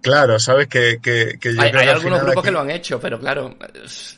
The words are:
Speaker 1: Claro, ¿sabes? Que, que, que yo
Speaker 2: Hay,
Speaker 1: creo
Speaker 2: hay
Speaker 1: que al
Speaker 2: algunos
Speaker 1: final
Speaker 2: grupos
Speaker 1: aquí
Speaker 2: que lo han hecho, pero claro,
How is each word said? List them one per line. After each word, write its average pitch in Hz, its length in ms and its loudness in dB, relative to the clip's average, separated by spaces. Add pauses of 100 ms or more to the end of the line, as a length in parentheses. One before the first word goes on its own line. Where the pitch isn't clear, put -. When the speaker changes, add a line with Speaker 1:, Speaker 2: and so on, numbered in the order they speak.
Speaker 1:
Claro, 131 380 4
¿sabes? 139 280 2
Que, 117 340 0
que, 117 380 -2
que 120 140 -4
yo 117 80 0
Speaker 2:
Hay, 143 80 4
Speaker 1:
creo 135 120 0
Speaker 2:
hay 127 60 4
Speaker 1:
que 139 40 4
al - 60 4
Speaker 2:
algunos 175 220 0
Speaker 1:
final - 60 -2
Speaker 2:
grupos 135 180 2
Speaker 1:
aquí - 40 0
Speaker 2:
que 196 40 0
lo 170 100 0
han 139 100 -4
hecho, 165 280 -6
pero 117 200 -8
claro, 135 360 -6 (640)